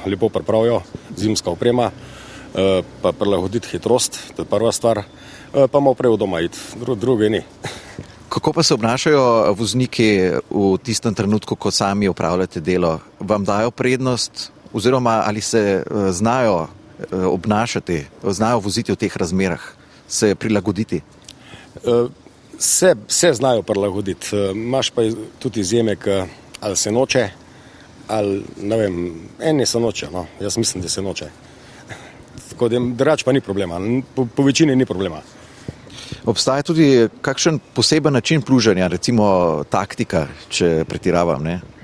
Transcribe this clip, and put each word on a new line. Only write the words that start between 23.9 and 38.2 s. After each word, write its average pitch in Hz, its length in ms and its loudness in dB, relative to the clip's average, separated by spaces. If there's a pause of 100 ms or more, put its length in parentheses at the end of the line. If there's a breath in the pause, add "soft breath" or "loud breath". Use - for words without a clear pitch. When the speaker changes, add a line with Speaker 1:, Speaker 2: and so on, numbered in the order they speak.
Speaker 1:
Eh, 101 160 0
imaš 120 380 -2
pa 117 140 0
iz-, 110 120 0 (240)
tudi 113 200 -4
izjeme, 104 360 0
ki 98 280 -2 (360 loud breath)
ali 101 160 -4
se 104 160 -2
noče, 120 380 0 (800 loud breath)
ali, 104 360 -2 (180)
ne 104 160 -2
vem, 87 360 -2 (260)
eni 151 260 0
se 117 140 -2
noče, 117 320 -2
no. 90 140 -6 (140)
Jaz 101 180 -4
mislim, 104 240 -2
da 82 80 -8
se 95 120 -4
noče. 90 280 -8 (1200 loud breath)
Tako 120 200 -2
da 120 100 0
drugače 127 460 0
pa 127 60 2
ni 135 100 2
problema. 92 380 -4 (360)
Po, 131 100 0
po 120 180 -2
večini 139 320 4
ni 127 100 4
problema. 90 360 -6 (1040 loud breath)
Speaker 2:
Obstaja 131 380 0
tudi 139 440 6 (140)
kakšen 143 380 0 (140)
poseben 147 400 2
način 139 280 2